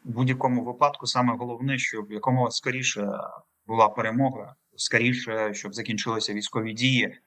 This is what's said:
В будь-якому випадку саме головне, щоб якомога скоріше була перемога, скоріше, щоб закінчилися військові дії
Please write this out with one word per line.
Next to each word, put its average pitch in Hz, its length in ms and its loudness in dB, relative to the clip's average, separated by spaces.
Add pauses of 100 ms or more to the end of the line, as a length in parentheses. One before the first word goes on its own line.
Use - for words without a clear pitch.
В 127 60 -8
будь-якому 127 540 2
випадку 123 420 0
саме 123 300 2
головне, 123 420 -4
щоб 107 340 -4
якомога 123 380 2
скоріше 131 580 -2 (580)
була 113 220 6
перемога, 113 680 0 (220)
скоріше, 113 800 0
щоб 101 200 -10
закінчилися 110 580 -4
військові 110 400 -4
дії 117 540 2